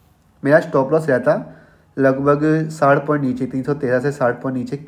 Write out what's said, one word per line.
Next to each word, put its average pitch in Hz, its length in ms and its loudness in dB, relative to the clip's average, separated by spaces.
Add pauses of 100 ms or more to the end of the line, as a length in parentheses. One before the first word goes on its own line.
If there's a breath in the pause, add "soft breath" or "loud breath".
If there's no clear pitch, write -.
(420)
मेरा 147 180 4
stop 156 320 0
loss 156 160 0
रहता 143 480 0 (400 loud breath)
लगभग 147 760 2
साठ 147 360 2
पॉइंट 147 180 0
नीचे, 127 220 -2
तीन 131 160 -6
सौ 139 120 -4
तेरह 127 260 -2
से 143 120 -2
साठ 123 300 -2
पॉइंट 131 160 -6
नीचे 123 300 -8